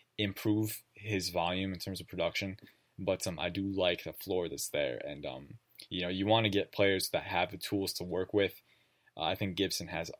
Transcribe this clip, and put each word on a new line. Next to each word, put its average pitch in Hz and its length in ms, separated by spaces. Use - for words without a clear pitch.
improve 107 640
his 101 360
volume 90 440
in 85 60
terms 95 220
of 85 60
production. 87 500
But, 95 260
um, 87 140
I 87 100
do 98 220
like 90 320
the 80 100
floor 92 360
that's - 200
there. 67 280
And, 73 280
um, 67 340
you 90 120
know, 87 80
you 95 180
wanna 110 220
get 95 240
players 98 380
that 76 120
have 90 280
the 92 60
tools 95 360
to - 100
work 90 300
with. 101 280
Uh, - 60
I 82 140
think 95 200
Gibson 92 320
has 82 320